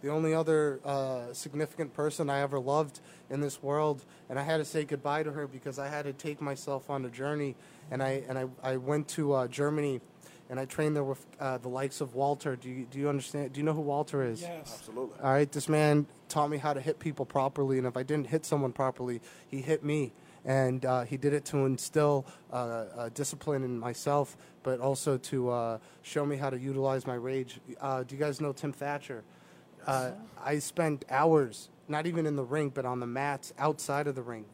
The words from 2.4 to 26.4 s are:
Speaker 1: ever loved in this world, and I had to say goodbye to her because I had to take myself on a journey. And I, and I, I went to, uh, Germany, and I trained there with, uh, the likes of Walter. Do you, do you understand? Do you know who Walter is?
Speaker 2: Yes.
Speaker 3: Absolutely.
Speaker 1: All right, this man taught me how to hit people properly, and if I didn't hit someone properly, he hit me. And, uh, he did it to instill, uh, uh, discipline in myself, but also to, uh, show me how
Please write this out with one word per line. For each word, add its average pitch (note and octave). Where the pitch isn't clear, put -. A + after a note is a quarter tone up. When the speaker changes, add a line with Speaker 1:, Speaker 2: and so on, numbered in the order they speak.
Speaker 1:
ever C#3
loved C#3+
in C3+
this C#3+
world, C#3+
and C3
I -
had D#3+
to D#3
say D#3
goodbye D3
to D3+
her D3
because C3
I C#3
had D3
to C#3
take D3
myself C#3
on C3+
a B2
journey. C#3
And B2+
I, C3+
and C3
I, C3
I C3
went D3
to, D3
uh, B2+
Germany, C#3+
and B2+
I C3+
trained D3+
there C#3+
with, C3+
uh, C3
the B2+
likes C3+
of C3
Walter. C#3
Do B2
you, B2+
do C3
you C#3+
understand? C#3
Do C3+
you D3
know D#3
who D#3
Walter C#3+
is? A2+
Speaker 2:
Yes. E3
Speaker 3:
Absolutely. -
Speaker 1:
All C3+
right, C#3
this C#3+
man D3+
taught D3
me D3+
how D3
to C#3
hit D3+
people C#3+
properly, C3+
and B2+
if B2
I B2+
didn't D3
hit D#3+
someone C#3
properly, B2
he C3+
hit D#3
me. D3
And, C3
uh, B2+
he A#2+
did C#3+
it C#3+
to C#3
instill, C#3
uh, -
uh, A#2
discipline C#3
in B2
myself, C3
but B2+
also C3+
to, B2+
uh, A#2
show D3
me D3
how C3+